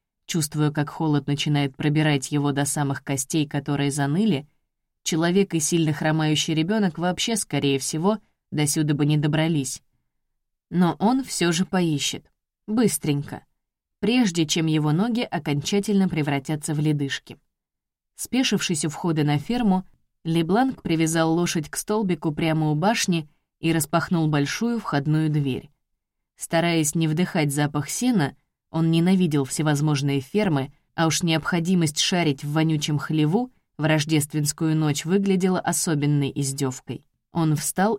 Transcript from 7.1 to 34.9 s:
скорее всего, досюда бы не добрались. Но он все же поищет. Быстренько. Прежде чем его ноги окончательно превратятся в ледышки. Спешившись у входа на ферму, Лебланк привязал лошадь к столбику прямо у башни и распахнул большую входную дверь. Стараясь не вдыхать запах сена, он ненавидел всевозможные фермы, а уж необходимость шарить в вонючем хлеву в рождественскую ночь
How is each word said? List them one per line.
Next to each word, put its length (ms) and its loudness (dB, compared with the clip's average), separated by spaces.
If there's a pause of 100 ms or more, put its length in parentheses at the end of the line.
скорее 420 0
всего, 400 -2 (320)
досюда 440 0
бы 120 2
не 100 4
добрались. 640 0 (880)
Но 280 2
он 260 0
все 280 0
же 120 0
поищет. 640 -2 (360)
Быстренько. 800 -2 (560)
Прежде 460 2
чем 200 -2
его 260 2
ноги 300 0
окончательно 840 0
превратятся 640 -2
в 40 -2
ледышки. 600 -2 (760)
Спешившись 720 0
у 60 -2
входа 340 0
на 140 2
ферму, 480 0 (380)
Лебланк 580 0
привязал 500 2
лошадь 380 0
к 60 -10
столбику 560 -2
прямо 380 0
у 40 2
башни 540 0 (320)
и 120 0
распахнул 560 0
большую 500 0
входную 520 0
дверь. 400 -4 (640)
Стараясь 580 0
не 140 2
вдыхать 440 0
запах 360 -2
сена, 480 0 (340)
он 200 0
ненавидел 540 2
всевозможные 760 0
фермы, 520 -2 (220)
а 120 2
уж 160 0
необходимость 760 0
шарить 460 0
в 80 -4
вонючем 460 0
хлеву 540 0 (260)
в 60 -2
рождественскую 920 0
ночь 280 0